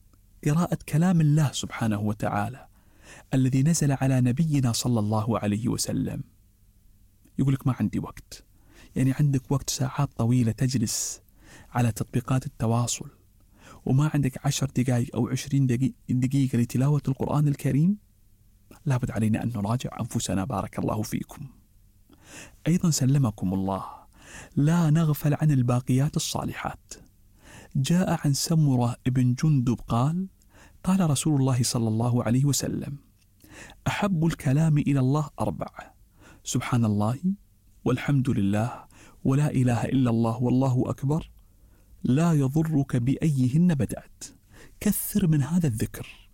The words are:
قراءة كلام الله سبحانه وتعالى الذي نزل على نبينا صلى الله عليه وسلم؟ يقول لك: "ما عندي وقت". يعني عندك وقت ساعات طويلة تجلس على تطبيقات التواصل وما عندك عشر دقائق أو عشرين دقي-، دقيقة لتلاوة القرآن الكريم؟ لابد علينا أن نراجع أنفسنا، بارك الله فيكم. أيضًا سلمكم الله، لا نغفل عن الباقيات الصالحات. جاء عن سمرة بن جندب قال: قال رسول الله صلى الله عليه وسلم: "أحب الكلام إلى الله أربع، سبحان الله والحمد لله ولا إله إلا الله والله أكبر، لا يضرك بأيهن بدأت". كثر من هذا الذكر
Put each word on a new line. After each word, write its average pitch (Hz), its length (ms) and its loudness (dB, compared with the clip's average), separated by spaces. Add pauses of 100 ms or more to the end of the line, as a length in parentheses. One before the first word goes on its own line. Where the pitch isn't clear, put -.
(440)
قراءة 160 340 0 (100)
كلام 170 320 2
الله 147 320 4
سبحانه - 480 -4
وتعالى 107 680 -4 (640)
الذي 131 280 2
نزل 156 300 2
على 135 280 2
نبينا 131 520 2
صلى 117 280 0
الله 107 380 0
عليه 107 300 -2
وسلم؟ 104 560 -4 (1120)
يقول 135 160 2
لك: - 120 -4
"ما 127 140 0
عندي 101 180 -2
وقت". - 460 -12 (520)
يعني 131 240 2
عندك 139 300 0
وقت 139 200 -4
ساعات 139 460 -2
طويلة 117 360 2
تجلس 127 680 -2 (500)
على 120 220 0
تطبيقات - 540 -4
التواصل 117 640 -4 (760)
وما 143 300 2
عندك 139 320 -2
عشر 139 300 -2
دقائق 123 400 0
أو 120 120 0
عشرين 139 380 0
دقي-، 123 260 0 (160)
دقيقة 127 500 0
لتلاوة 131 500 2
القرآن 143 400 0
الكريم؟ 147 500 0 (880)
لابد 123 240 0
علينا 107 320 0
أن 117 60 -2
نراجع 117 420 -4 (100)
أنفسنا، 98 440 -4
بارك - 340 -6
الله - 240 -4
فيكم. - 440 -8 (1200)
أيضًا 175 240 2
سلمكم 127 640 2
الله، 95 300 -2 (720)
لا 156 340 4
نغفل 151 440 2
عن 156 160 2
الباقيات 127 640 2
الصالحات. - 800 -8 (800)
جاء 170 480 2
عن 147 80 2
سمرة 135 640 2 (100)
بن 123 280 2
جندب 127 540 2
قال: 160 400 0 (560)
قال 185 260 2
رسول 143 300 2
الله 131 220 2
صلى 113 260 0
الله 117 360 0
عليه 127 200 2
وسلم: 139 540 -2 (880)
"أحب 175 400 0
الكلام 151 520 2
إلى 139 220 2
الله 147 300 0 (100)
أربع، - 520 -8 (520)
سبحان 123 400 0
الله 107 340 0 (680)
والحمد 131 460 0
لله 104 540 0 (400)
ولا 143 260 2
إله 123 340 0
إلا 127 260 2
الله 113 320 2
والله 127 440 2
أكبر، - 440 -4 (720)
لا 160 280 4
يضرك 147 640 0
بأيهن 139 800 2
بدأت". - 500 -6 (560)
كثر 196 460 0
من 156 160 2
هذا 165 240 0
الذكر 120 420 -4 (260)